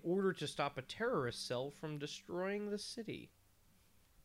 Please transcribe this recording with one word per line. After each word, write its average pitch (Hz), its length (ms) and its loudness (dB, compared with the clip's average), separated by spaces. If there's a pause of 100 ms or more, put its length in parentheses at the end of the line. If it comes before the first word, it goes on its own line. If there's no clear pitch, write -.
order 185 300 4
to 156 120 -2
stop 143 320 0
a 131 60 -2
terrorist 185 640 2
cell 131 240 0
from 151 260 -4
destroying 185 720 -2
the 202 80 0
city. - 540 -6 (920)